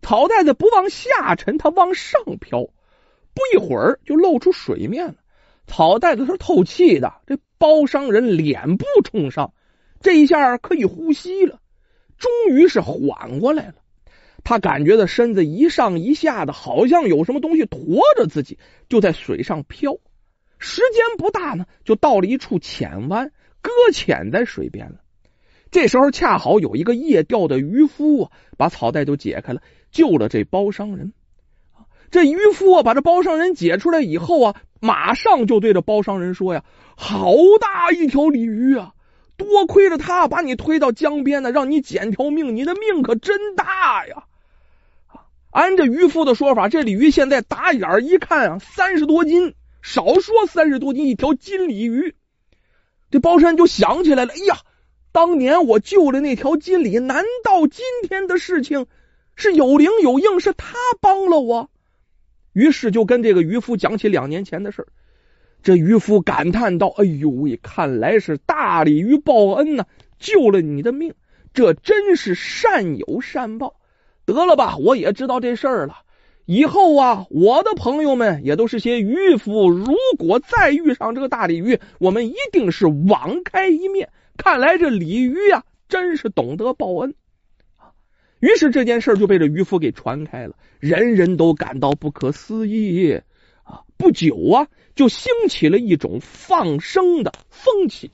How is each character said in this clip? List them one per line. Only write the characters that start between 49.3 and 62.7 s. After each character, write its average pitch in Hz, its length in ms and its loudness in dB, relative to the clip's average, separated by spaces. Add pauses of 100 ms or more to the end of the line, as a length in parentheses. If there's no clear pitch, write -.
少 254 380 2
说 427 280 2
三 320 220 0
十 269 100 -2
多 269 140 -6
斤， 277 140 -2
一 247 80 -2
条 285 180 -2
金 370 360 -6
鲤 214 160 -6
鱼。 254 280 -4 (960)
这 262 120 2
包 339 180 4
商 339 120 6
人 330 40 0
就 339 120 4
想 - 360 0
起 302 100 4
来 254 120 2
了 240 100 -10
，“哎 - 100 -14
呀， 381 120 0 (560)
当 339 240 2
年 294 280 2
我 214 140 4
救 330 320 2
了 269 80 0
那 277 160 -2
条 294 220 -2
金 349 260 0
鲤， 220 160 0
难 262 240 -2 (200)
道 370 240 2
今 - 180 -6 (220)
天 381 200 -6
的 359 100 -2
事 349 240 -4
情 277 260 -6 (500)
是 403 160 0
有 285 240 4
灵 302 120 6 (140)
有 262 160 4
应， 370 220 2
是 392 100 -2
他 - 240 -10 (240)
帮 392 300 2
了 330 100 4
我？” 233 300 -4 (840)
于 269 180 4